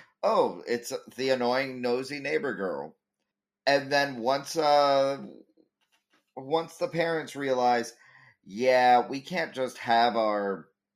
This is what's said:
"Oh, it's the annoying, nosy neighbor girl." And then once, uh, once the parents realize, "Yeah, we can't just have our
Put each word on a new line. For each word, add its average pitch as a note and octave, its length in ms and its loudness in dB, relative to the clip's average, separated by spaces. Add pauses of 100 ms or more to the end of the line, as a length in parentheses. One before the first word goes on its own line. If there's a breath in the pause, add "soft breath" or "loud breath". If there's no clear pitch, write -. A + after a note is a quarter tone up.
(220 loud breath)
"Oh, C#3 460 0
it's A#2+ 260 -4 (240)
the C3 140 -2
annoying, B2+ 500 -2
nosy C3+ 380 -4
neighbor C#3 360 -4
girl." D#2+ 400 -8 (680)
And C#3 260 2
then C#3 280 0
once, C3+ 360 -2
uh, C#3+ 640 4 (1160)
once D#3 420 -2
the F3 100 -4
parents D#3+ 480 -2
realize, B2 580 0 (520 soft breath)
"Yeah, B2 640 4
we C3+ 140 -8
can't E3+ 320 -6
just C3 260 -6
have A#2 360 2
our G#2 520 -2 (280)